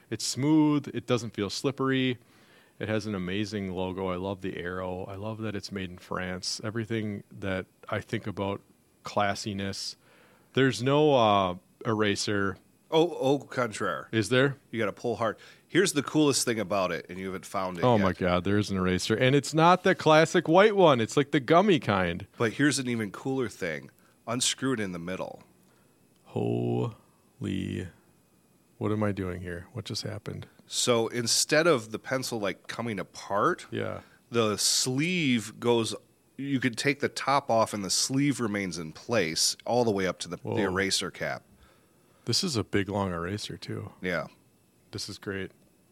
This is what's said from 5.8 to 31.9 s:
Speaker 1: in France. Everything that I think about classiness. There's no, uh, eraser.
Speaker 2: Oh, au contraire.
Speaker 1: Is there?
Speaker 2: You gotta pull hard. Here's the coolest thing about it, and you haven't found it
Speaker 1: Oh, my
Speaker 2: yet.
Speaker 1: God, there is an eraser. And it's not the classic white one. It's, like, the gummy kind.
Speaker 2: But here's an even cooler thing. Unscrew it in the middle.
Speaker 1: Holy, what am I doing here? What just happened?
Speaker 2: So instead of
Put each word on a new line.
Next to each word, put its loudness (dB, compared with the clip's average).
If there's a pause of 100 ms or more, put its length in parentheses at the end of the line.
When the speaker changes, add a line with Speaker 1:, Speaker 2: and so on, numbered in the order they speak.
Speaker 1:
in -14
France. -6
Everything -4 (160)
that -4 (240)
I -4
think -6
about -4 (420)
classiness. -4 (560)
There's 4
no, 4
uh, 4 (300)
eraser. 0 (340)
Speaker 2:
Oh, 2
au 2
contraire. -4
Speaker 1:
Is 2
there? 4 (160)
Speaker 2:
You -4
gotta -2
pull -4
hard. -2 (320)
Here's 2
the 0
coolest 2
thing 0
about 0
it, -6
and -10
you -8
haven't -8
found -6
it 0
Speaker 1:
Oh, 6
my 4
Speaker 2:
yet. -2
Speaker 1:
God, 2
there 2
is 0
an -2
eraser. 2
And 4
it's 0
not 6
the 4
classic 4
white 8
one. 8
It's, -2
like, 2
the 2
gummy 6
kind. 0 (100)
Speaker 2:
But 0
here's 2
an -6
even -2
cooler -4
thing. -6 (380)
Unscrew -2
it -2
in -4
the -8
middle. -8 (1040)
Speaker 1:
Holy, -4 (880)
what -2
am -2
I 0
doing -6
here? -10
What -10
just -8
happened? -10 (220)
Speaker 2:
So 0
instead 0
of 2